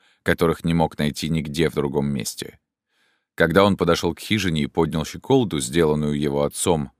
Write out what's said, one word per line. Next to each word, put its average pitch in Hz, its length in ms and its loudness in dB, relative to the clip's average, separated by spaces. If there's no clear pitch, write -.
которых 82 400 2
не 82 100 2
мог 82 240 0
найти 76 300 -2
нигде 78 420 0
в - 40 -8
другом 71 340 -2
месте. - 500 -8
Когда 85 260 6
он 101 120 4
подошел 85 400 0
к - 20 -18
хижине 90 440 -2
и 71 40 0
поднял 82 380 -2
щеколду, 85 560 -2
сделанную 76 580 0
его 71 240 0
отцом 73 580 -2